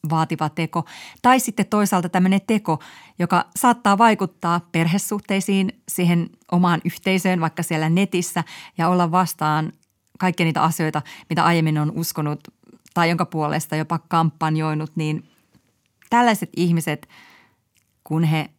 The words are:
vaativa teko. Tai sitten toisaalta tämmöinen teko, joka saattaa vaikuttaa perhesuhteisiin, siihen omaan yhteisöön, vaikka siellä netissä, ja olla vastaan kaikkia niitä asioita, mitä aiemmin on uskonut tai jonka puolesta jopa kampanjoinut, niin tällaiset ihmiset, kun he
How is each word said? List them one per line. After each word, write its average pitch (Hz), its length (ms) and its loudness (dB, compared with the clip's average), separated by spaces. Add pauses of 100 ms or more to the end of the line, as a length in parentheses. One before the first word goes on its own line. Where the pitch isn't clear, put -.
(100)
vaativa 160 380 -2
teko. 165 360 -4 (380)
Tai 254 180 4
sitten 214 260 -2
toisaalta 196 420 0
tämmöinen 190 380 2
teko, 202 320 0 (400)
joka 175 260 0 (120)
saattaa 240 420 2
vaikuttaa 185 640 2 (120)
perhesuhteisiin, 190 1160 -2
siihen 170 420 0 (220)
omaan 175 320 2
yhteisöön, 180 560 -2
vaikka 160 220 -4
siellä 160 260 -2
netissä, 175 560 0 (340)
ja 165 100 2
olla 180 220 2
vastaan 156 600 0 (460)
kaikkia 175 280 0
niitä 160 160 0
asioita, 156 400 -2 (280)
mitä 170 140 0
aiemmin 160 340 2
on 151 160 -2
uskonut 151 460 -6 (540)
tai 170 140 2
jonka 170 180 0
puolesta 151 500 -4
jopa 156 220 -4
kampanjoinut, 156 1000 -2
niin 156 320 -4 (800)
tällaiset 233 460 2
ihmiset, 165 520 0 (960)
kun 165 200 -2
he 156 340 0